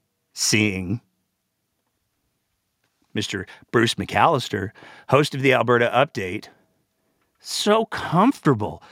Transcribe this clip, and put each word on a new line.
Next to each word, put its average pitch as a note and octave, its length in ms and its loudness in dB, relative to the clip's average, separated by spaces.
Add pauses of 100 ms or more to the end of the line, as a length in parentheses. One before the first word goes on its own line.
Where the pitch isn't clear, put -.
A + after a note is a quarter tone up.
(340)
seeing G#2 680 -2 (2250)
Mister G#2 320 -6 (240)
Bruce A#2 240 2
McAllister, G#2 760 0 (400)
host D3 240 2
of C3+ 80 -8
the C3 120 4
Alberta A#2+ 380 2
Update, G#2+ 580 -2 (920)
so A3 460 0
comfortable C3+ 1040 0